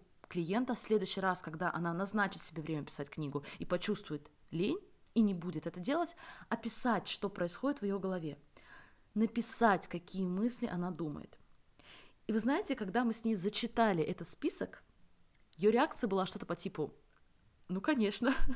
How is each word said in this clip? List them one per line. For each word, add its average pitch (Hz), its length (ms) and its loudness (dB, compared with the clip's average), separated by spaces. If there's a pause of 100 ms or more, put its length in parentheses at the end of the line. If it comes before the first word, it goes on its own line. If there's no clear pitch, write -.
(280)
клиента 202 480 0
в - 40 -6
следующий 190 420 0
раз, 185 200 0
когда 160 320 -4
она 170 200 -2
назначит 196 500 -2
себе 160 180 -8
время 151 220 -4
писать - 260 -6
книгу 143 340 -4 (140)
и - 80 -8
почувствует 180 640 -4 (220)
лень, 214 280 0 (360)
и 233 60 6
не 202 120 4
будет 170 320 -6
это 170 140 -8
делать, 302 360 0 (340)
описать, 226 580 0
что - 220 -2
происходит 196 520 -2
в 202 40 -2
ее 196 140 -2
голове, 175 380 -4 (760)
написать, 220 720 2
какие 185 400 -4
мысли 220 400 0
она 175 240 -2
думает. 151 480 -8 (880)
И 220 60 2
вы 220 60 2
знаете, 277 360 0
когда 208 280 0
мы 233 100 2
с - 100 -8
ней 226 120 2
зачитали 208 680 2
этот 175 260 -4
список, - 540 -4 (760)
ее 202 140 6
реакция 247 360 2
была 190 180 2
что-то - 200 -8
по 175 100 -4
типу: 170 380 -4 (760)
«Ну, 185 120 -2
конечно, 240 520 2 (220)